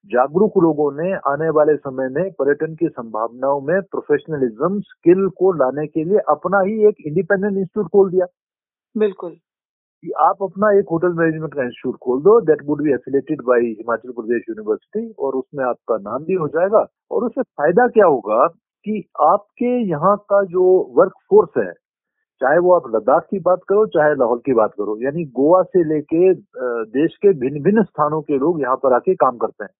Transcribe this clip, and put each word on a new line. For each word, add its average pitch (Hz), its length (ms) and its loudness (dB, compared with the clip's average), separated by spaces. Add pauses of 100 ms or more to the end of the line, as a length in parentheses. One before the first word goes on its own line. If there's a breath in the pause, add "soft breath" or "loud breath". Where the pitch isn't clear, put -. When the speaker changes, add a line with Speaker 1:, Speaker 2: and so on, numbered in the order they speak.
Speaker 1:
जागरूक 143 480 0 (100)
लोगों 147 400 0
ने 185 100 -4
आने 156 380 -4
वाले 151 260 4
समय 131 320 -6
में 160 220 -4
पर्यटन 143 440 -2
की 156 140 -2
संभावनाओं 120 720 -4
में 165 220 -2
प्रोफेशनलिज्म, 143 960 -4
स्किल 185 480 0
को 185 240 0
लाने 143 340 -2
के 156 180 -6
लिए 196 140 0
अपना 180 420 0
ही 208 260 0
एक 208 80 4 (120)
इंडिपेंडेंट 190 460 -2
इंस्टीट्यूट 196 340 -4
खोल 196 240 2
दिया। 180 160 0 (720)
Speaker 2:
बिल्कुल। 196 340 -4 (720)
Speaker 1:
कि - 80 -12
आप 170 320 0
अपना 196 360 0
एक 202 120 2
होटल 165 220 -2
मैनेजमेंट 160 420 -2
का 143 80 -4
इंस्टीट्यूट 123 340 -8
खोल 127 240 -4
दो, 208 200 6
that 151 180 2
would 147 220 -6
be 147 120 0
affiliated 135 560 -4
by 123 140 4
हिमाचल 113 480 -6
प्रदेश 117 380 -4
यूनिवर्सिटी, 113 680 -6
और 135 160 -6
उसमें 131 300 -6
आपका 120 320 -4
नाम 107 280 -8
भी 175 100 -2
हो 165 140 -4
जाएगा। 180 380 0 (240)
और 202 140 -2
उससे 247 180 -6
फायदा 180 460 2
क्या 220 180 4
होगा 120 400 2 (380)
कि 208 240 -8 (120)
आपके 226 680 0
यहाँ 175 280 0
का 202 260 0
जो 185 540 2
वर्कफोर्स 190 600 2
है, 92 140 -4 (680)
चाहे 135 180 2
वो 180 140 4
आप 175 100 4 (120)
लद्दाख 113 360 2
की 202 80 -2
बात 180 300 0
करो, 214 180 2
चाहे 151 280 2
लाहौल 120 240 0
की 135 140 -4
बात 107 180 2
करो, 107 340 -6
यानी 147 200 -4
गोवा 147 380 2
से 180 220 0
लेके, 156 500 0
अ, 120 500 -6
देश 131 320 -4
के 202 160 2
भिन्न-भिन्न 165 500 0
स्थानों 151 400 -2
के 147 160 -2
लोग 165 220 0
यहाँ 131 160 -2
पर 131 160 0
आके 127 220 0
काम 131 220 0
करते 110 280 -6
हैं। 95 160 -14